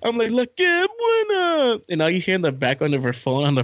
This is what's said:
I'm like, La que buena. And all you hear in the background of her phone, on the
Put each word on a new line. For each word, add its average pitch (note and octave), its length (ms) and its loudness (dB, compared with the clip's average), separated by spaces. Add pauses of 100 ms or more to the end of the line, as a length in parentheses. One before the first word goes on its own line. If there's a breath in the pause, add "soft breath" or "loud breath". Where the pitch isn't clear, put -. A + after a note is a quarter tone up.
I'm A#3 140 -2
like, A3+ 140 0
La B3 140 2
que F4 420 0 (100)
buena. F#4 800 0 (100)
And E3+ 120 -2
all D#3 80 2
you F3+ 100 0
hear F#3 160 -2
in F#3 60 0
the E3 100 0
background C3+ 440 -2
of C3+ 80 -2
her B2 100 -2
phone, C3+ 320 -2
on C#3+ 100 2
the B2+ 80 0